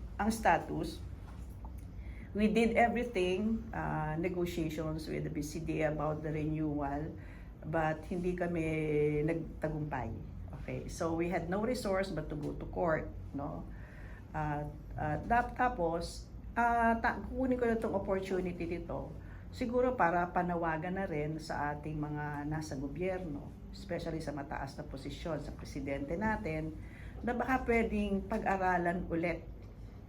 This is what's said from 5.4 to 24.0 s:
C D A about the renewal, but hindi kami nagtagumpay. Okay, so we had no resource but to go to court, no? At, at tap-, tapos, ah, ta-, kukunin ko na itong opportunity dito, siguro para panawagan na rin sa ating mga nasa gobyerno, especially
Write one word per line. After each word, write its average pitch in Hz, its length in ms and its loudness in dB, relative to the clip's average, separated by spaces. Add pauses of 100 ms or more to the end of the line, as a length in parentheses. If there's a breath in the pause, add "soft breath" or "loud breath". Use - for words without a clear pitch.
C 170 160 -4
D 156 240 0
A 151 80 4
about 151 300 0
the 156 100 -2
renewal, 151 800 0 (580 loud breath)
but 156 400 2
hindi 180 240 0
kami 175 320 0 (640)
nagtagumpay. 151 840 -2 (480)
Okay, 127 260 -4
so 165 300 0
we 170 100 2
had 170 240 0
no 208 140 2
resource 196 480 2
but 156 180 -4
to 156 80 -4
go 143 160 -2
to 151 160 -6
court, 160 400 2 (240)
no? 147 300 -4 (680 loud breath)
At, 151 400 -2 (240)
at 151 320 0
tap-, 240 300 4
tapos, 170 720 0 (260)
ah, 233 460 6
ta-, - 260 0
kukunin 247 320 2
ko 233 80 4
na 226 80 4
itong 214 220 0
opportunity 185 680 0
dito, 156 480 -4 (400 loud breath)
siguro 247 480 2
para 175 320 6
panawagan 175 640 2
na 196 140 -2
rin 151 340 0
sa 147 320 -2
ating 156 240 -4
mga 147 480 -4
nasa 151 320 -2
gobyerno, 151 720 -4 (240)
especially 160 480 -4